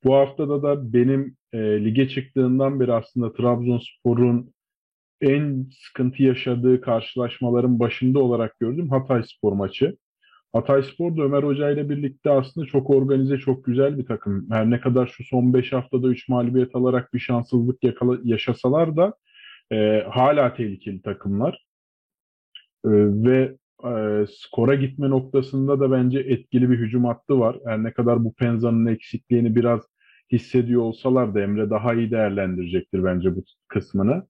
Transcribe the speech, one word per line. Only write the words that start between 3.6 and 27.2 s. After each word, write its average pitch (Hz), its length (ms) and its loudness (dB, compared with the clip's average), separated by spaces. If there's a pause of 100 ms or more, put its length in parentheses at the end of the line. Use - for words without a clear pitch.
en 139 500 0
sıkıntı - 520 -4
yaşadığı 127 580 2
karşılaşmaların 120 1000 -2
başında 127 400 0
olarak 120 400 0
gördüğüm 139 300 -4
Hatayspor 131 640 -2
maçı. 98 440 -2 (560)
Hatayspor 139 640 0
da 156 60 0
Ömer 143 200 0
Hoca 143 280 0
ile 143 180 -4
birlikte 143 400 -4
aslında 135 380 0
çok 135 220 -2
organize, 135 480 2
çok 131 280 -2
güzel 135 320 0
bir 127 80 -6
takım. 98 460 -6
Her 110 180 2
ne 120 100 2
kadar 123 280 0
şu - 160 -16
son 127 300 0
beş 127 200 2
haftada 127 340 -2
üç 120 220 -4
mağlubiyet 123 460 0
alarak 127 380 0
bir 120 60 -2
şanssızlık 120 640 -2
yakala-, 123 400 0
yaşasalar 127 720 0
da, 190 160 2 (580)
e, 107 380 2
hala 131 440 2
tehlikeli 98 480 -10
takımlar. 101 640 -6 (1200)
E, 110 40 -2 (360)
ve, 131 320 2 (260)
e, 107 460 -4
skora - 460 0
gitme 135 340 -4
noktasında 135 680 -2
da 135 120 2
bence 127 280 0
etkili 127 500 0
bir 120 100 4
hücum 117 260 -2
hattı 123 340 0